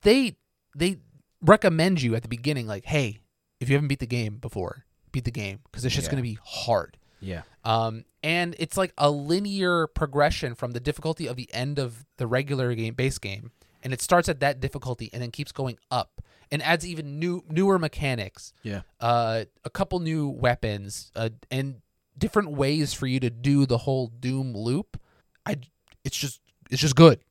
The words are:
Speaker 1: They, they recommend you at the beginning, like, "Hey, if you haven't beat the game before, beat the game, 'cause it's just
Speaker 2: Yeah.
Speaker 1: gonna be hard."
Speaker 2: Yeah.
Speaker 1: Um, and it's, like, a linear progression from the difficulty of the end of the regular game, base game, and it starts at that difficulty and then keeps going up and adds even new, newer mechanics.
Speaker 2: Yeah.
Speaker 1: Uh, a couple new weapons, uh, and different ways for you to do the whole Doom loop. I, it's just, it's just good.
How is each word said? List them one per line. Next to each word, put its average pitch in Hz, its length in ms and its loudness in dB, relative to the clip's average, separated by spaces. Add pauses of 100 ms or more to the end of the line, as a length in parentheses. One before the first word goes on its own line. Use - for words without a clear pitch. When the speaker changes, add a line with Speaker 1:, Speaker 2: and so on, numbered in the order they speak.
Speaker 1:
They, 247 340 4 (380)
they 175 240 0 (420)
recommend 175 600 6
you 117 120 2
at 113 80 -2
the 113 60 -12
beginning, 120 380 -4
like, 101 180 -8
"Hey, 123 360 -2 (400)
if 123 80 -4
you 135 60 4
haven't 143 140 2
beat 135 120 -2
the 127 60 -6
game 113 300 -4
before, 113 500 -8 (260)
beat 127 120 -4
the 120 60 -2
game, 104 300 -8 (120)
'cause 123 120 -8
it's 127 100 0
just - 120 -2
Speaker 2:
Yeah. - 60 -2
Speaker 1:
gonna 135 100 -2
be 110 200 -6
hard." - 540 -2 (240)
Speaker 2:
Yeah. 90 220 -8 (220)
Speaker 1:
Um, 113 400 0 (180)
and 170 360 -2
it's, 165 200 -6
like, 185 180 0
a 147 140 4
linear 175 760 0
progression 143 680 0
from 120 180 -6
the 120 80 -6
difficulty 151 460 -4
of 123 100 -6
the - 160 -12
end 143 260 -2
of 120 280 -6 (100)
the 123 100 -4
regular 127 480 0
game, 113 200 -4
base 127 240 0
game, 107 320 -10 (320)
and 131 100 -4
it 127 80 -6
starts 175 300 4
at 143 100 -2
that 139 200 0
difficulty 127 520 -6
and 117 100 -10
then 117 80 -8
keeps - 220 -10
going 127 260 -6 (120)
up - 320 -4 (280)
and 147 120 -4
adds 160 240 0
even 151 320 -10
new, 175 320 -2
newer 190 280 4
mechanics. 139 720 -4 (100)
Speaker 2:
Yeah. 101 200 -6 (160)
Speaker 1:
Uh, 117 460 0 (200)
a 127 60 -10
couple 185 300 -2
new 160 280 -2
weapons, 117 840 -4
uh, 113 140 -2 (220)
and 131 320 -6 (380)
different 208 320 2
ways 143 420 0
for 139 140 -4
you 131 120 2
to 123 100 0
do 139 360 2
the 120 120 2
whole 131 280 -2
Doom 127 500 -6
loop. 120 440 -4 (440)
I, - 120 -4 (480)
it's - 120 -6
just, - 240 -8 (300)
it's 135 100 -2
just 139 140 2
good. 156 240 12 (120)